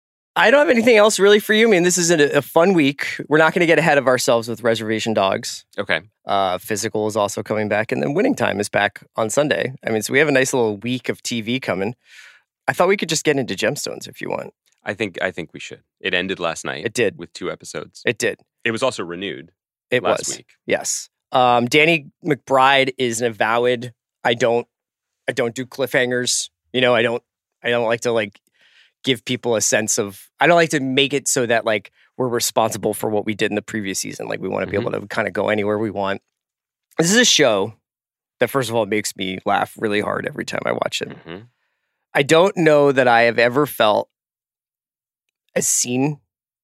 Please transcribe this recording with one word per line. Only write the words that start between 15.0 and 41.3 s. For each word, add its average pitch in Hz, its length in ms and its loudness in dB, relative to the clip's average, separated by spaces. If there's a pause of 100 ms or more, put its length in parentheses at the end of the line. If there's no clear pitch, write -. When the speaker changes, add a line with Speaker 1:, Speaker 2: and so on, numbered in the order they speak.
Speaker 2:
I 95 80 -2
think 85 240 -12
we - 60 -16
should. - 220 -18 (180)
It 92 120 -4
ended 92 260 -2
last 85 260 -6
night 76 200 -8
Speaker 1:
It 113 80 -4
did. 101 260 0
Speaker 2:
with 85 140 -14
two 87 180 -8
episodes. - 540 -14
Speaker 1:
It 123 140 -2
did. 107 200 -4 (240)
Speaker 2:
It 117 100 -2
was 113 100 -4
also 123 220 -2
renewed 85 480 -10 (380)
Speaker 1:
It 127 120 0
Speaker 2:
last - 260 -2
Speaker 1:
was. - 80 -8
Speaker 2:
week. - 120 -20 (180)
Speaker 1:
Yes. - 420 -4 (240)
Um, 123 340 2
Danny 151 440 2 (140)
McBride 135 720 2
is 117 220 -2
an 123 80 0
avowed, 120 640 -2 (300)
I 123 120 2
don't, 120 320 0 (640)
I 127 40 -2
don't 117 220 -4
do 127 120 -8
cliffhangers. 123 840 -2 (220)
You 127 100 -2
know, 123 120 4
I 117 80 4
don't, 117 200 -2 (420)
I 120 60 -2
don't 120 160 0
like 117 160 -2
to, 120 100 -2
like, 107 280 -2 (640)
give 123 220 -2
people 120 320 -2
a 107 40 0
sense 107 380 0
of, 101 300 -6 (120)
I 139 60 4
don't 170 100 6
like 165 140 2
to 151 100 -2
make 135 320 0
it 139 160 -2
so 127 180 0
that, 113 180 2
like, 107 260 -2 (260)
we're 127 120 -2
responsible 113 640 -2
for 113 160 -4
what 104 160 -4
we 107 80 -4
did 101 160 -2
in 104 60 -4
the 104 60 -4
previous 98 360 -8
season. - 300 -8
Like, 107 120 -8
we 95 80 -6
wanna 98 180 -4
be - 100 -4
Speaker 2:
Mm-hmm. 117 120 -4
Speaker 1:
able 104 120 -6
to 104 80 -14
kinda 104 240 -6
go 101 160 -4
anywhere 104 300 -2
we 107 120 -4
want. 98 320 -6 (760)
This 165 120 2
is 208 60 4
a 247 80 6
show 107 500 2 (640)
that, 120 120 0
first 131 200 -2
of 117 60 -2
all, 110 100 0
makes 104 300 -4
me 95 280 -6
laugh 101 340 -2
really 104 220 -2
hard 101 260 -4
every - 180 -8
time - 200 -8
I 58 80 0
watch - 300 -4
it. - 60 -10
Speaker 2:
Mm-hmm. 82 340 -16 (720)